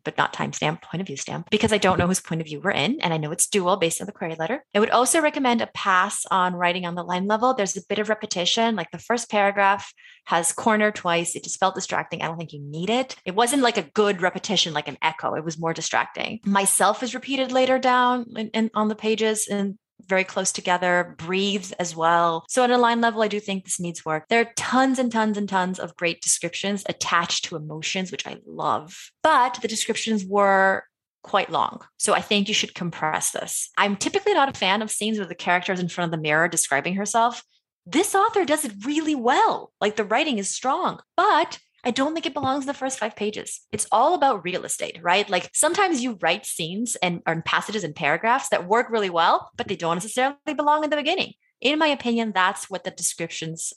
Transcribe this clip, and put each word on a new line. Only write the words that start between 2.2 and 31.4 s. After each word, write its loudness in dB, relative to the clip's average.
of -10
view -10
we're -2
in, 0
and 0
I 0
know -4
it's 0
dual 2
based -2
on -8
the -10
query -8
letter. -4
I 4
would 4
also 4
recommend 2
a -4
pass 0
on 2
writing 0
on -4
the -6
line -2
level. 2
There's -2
a -10
bit -2
of -2
repetition, 0
like, -6
the -10
first -2
paragraph 2
has 2
corner 2
twice. -2
It -10
just -8
felt 0
distracting. -6
I -2
don't -8
think -10
you -14
need -6
it. -2
It -6
wasn't, 2
like, 2
a 0
good 2
repetition, 0
like -4
an -10
echo. -2
It -4
was -6
more -2
distracting. -4
Myself 2
is -4
repeated -4
later 4
down 2
in, -6
in, 0
on 2
the -2
pages 0
and -4
very 2
close -2
together, 0
breathes -2
as -6
well. 2
So 0
on 4
a 4
line 4
level, 2
I 2
do -4
think -6
this -6
needs -8
work. -4
There 4
are 0
tons 2
and 0
tons 0
and -4
tons 0
of -10
great -2
descriptions -2
attached -2
to -8
emotions, -6
which -8
I -10
love, -4
but 4
the -2
descriptions -2
were 4
quite 0